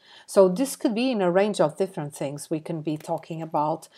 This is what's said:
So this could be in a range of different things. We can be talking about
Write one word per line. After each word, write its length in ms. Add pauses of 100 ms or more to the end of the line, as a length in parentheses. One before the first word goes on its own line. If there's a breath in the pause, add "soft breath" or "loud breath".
(260 soft breath)
So 220
this 280
could 180
be 160
in 120
a 80
range 300
of 160
different 380
things. 360
We 100
can 220
be 140
talking 460
about 560